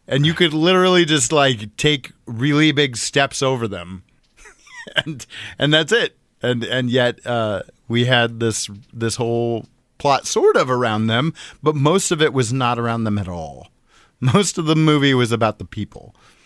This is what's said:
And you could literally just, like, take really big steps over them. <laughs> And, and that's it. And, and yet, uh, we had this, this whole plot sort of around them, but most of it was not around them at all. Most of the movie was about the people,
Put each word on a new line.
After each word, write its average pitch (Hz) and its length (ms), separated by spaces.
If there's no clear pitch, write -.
And 139 180
you 165 80
could 160 220
literally 180 500
just, 151 280
like, 131 440
take 151 360
really 147 480
big 135 240
steps - 460
over 127 260
them. 90 400
<laughs> - 960
And, 147 220
and 147 160
that's 160 180
it. 220 240
And, 120 240
and 127 240
yet, 123 380
uh, 110 360
we 120 180
had 120 340
this, 110 300
this 113 260
whole 117 500
plot 139 280
sort 370 300
of 151 140
around 113 380
them, 127 260
but 156 120
most 151 360
of 156 120
it 147 100
was 127 220
not 120 240
around 117 260
them 104 140
at 92 100
all. 78 400
Most 131 380
of 165 80
the 156 120
movie 151 360
was 123 180
about 110 280
the 92 80
people, - 480